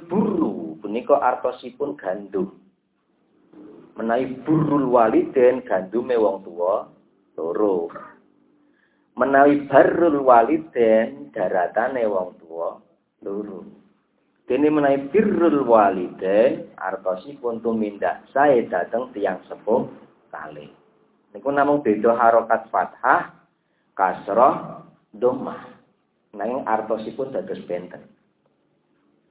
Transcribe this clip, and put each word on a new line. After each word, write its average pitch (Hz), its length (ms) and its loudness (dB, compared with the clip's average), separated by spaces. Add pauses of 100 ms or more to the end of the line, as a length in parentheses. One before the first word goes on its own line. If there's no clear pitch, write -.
buru, 170 720 -2
punika 120 400 0
artosipun 123 720 -4
gandum. 95 560 -6 (1400)
Menawi 127 480 -4
burul 147 480 0
waliden, 123 720 4
gandume 110 560 -2
wong 98 240 0
tuwa, 90 480 -4 (480)
loro. 87 560 -2 (1300)
Menawi 139 480 4
barul 143 560 4
waliden, 113 1040 2
daratane 107 800 -2
wong 92 320 -6
tuwa, 85 400 -10 (400)
loro. 98 580 -12 (720)
Dene 143 160 2
menawi 139 480 2
birrul 170 480 2
walidain, 104 1120 2
artosipun 107 880 -8
tumindak 104 720 -4
sae 135 320 4
dhateng 113 480 -4
tiyang 98 320 -4
sepuh 107 400 -2 (400)
kalih. 76 400 -16 (640)
Niku 135 240 -6
namung 143 240 2
beda 110 400 2
harokat 113 480 4
fathah, 127 640 0 (640)
kasrah, 104 880 0 (320)
dhammah. 123 560 -4 (640)
Nanging 113 320 -6
artosipun 110 640 -4
dados 92 320 -8
benten. 90 400 -12 (1300)